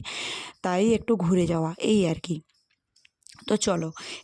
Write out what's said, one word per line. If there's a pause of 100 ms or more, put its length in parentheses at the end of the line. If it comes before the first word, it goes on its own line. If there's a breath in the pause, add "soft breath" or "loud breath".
(640 loud breath)
তাই
একটু
ঘুরে
যাওয়া,
এই
আর
কি। (1040)
তো
চলো, (320 loud breath)